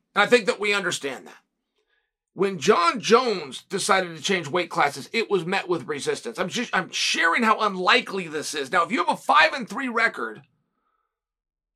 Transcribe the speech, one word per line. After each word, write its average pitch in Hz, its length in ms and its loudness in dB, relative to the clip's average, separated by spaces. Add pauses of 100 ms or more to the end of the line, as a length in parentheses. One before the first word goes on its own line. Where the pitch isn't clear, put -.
(140)
And 196 80 2
I 202 60 4
think 240 180 6
that 226 140 -2
we 202 160 0
understand 139 500 -4
that. - 140 -20 (920)
When 190 260 -2
John 262 400 4
Jones 185 640 2
decided 185 520 0
to 151 60 -14
change 175 260 -2
weight 170 220 -2
classes, 143 420 0
it 226 180 -2
was 190 140 0
met 185 240 -2
with 165 200 -2
resistance. 139 500 -6
I'm 180 120 -4
just, 208 240 -4
I'm 180 180 -2
sharing 330 520 0
how 220 180 2
unlikely 196 680 0
this 147 260 -6
is. 139 180 -6
Now, 175 120 2
if 170 80 -2
you 254 80 0
have 349 100 0
a 226 80 0
five 311 360 4
and 254 140 -8
three 254 220 -6
record, 156 540 -4 (1300)